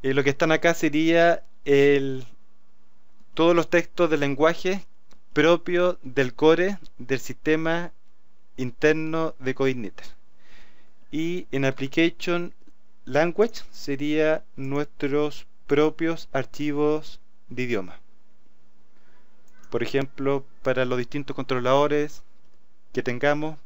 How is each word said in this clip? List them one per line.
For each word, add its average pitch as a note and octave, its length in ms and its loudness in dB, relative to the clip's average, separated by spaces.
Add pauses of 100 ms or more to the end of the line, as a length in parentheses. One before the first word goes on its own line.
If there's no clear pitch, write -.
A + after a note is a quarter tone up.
Eh, C3+ 100 2
lo C#3 100 4
que C3+ 60 4
están D#3+ 240 4
acá E3 200 4
sería E3 680 4 (220)
el, C#3 600 4 (1080)
todos E3 200 6
los E3+ 160 4
textos E3+ 400 2
del D3+ 120 2
lenguaje D#3+ 640 2 (460)
propio F3 720 4
del C3 320 0
core E3+ 460 4 (180)
del B2+ 220 -2
sistema D#3+ 720 0 (680)
interno D#3 800 2
de B2+ 160 -2
CodeIgniter. B2+ 540 -2 (1040)
Y E3 400 -2
en C3+ 140 0
Application E3+ 880 0 (520)
Language F3 560 2 (100)
sería D3+ 720 0 (120)
nuestros C#3+ 920 -2 (220)
propios D#3 680 2
archivos D3 880 0 (280)
de A#2+ 140 -4
idioma. G2+ 360 -2 (1700)
Por A#2+ 140 0
ejemplo, C#3 600 0 (200)
para C3 200 2
los B2+ 140 0
distintos C#3 380 -4
controladores C#3 880 2 (680)
que B2 120 0
tengamos D3 640 0